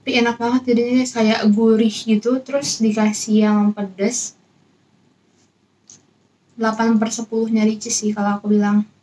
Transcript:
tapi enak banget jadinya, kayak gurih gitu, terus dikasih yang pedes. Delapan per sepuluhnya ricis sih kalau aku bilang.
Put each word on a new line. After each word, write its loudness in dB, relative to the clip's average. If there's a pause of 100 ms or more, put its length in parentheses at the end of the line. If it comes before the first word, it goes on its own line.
tapi -4
enak 0
banget 0
jadinya, 2
kayak 0 (120)
gurih 4
gitu, -2
terus -6
dikasih 0
yang 2 (180)
pedes. -4 (2250)
Delapan 0
per 0
sepuluhnya -2
ricis -4
sih -4
kalau -2
aku -8
bilang. 2 (140)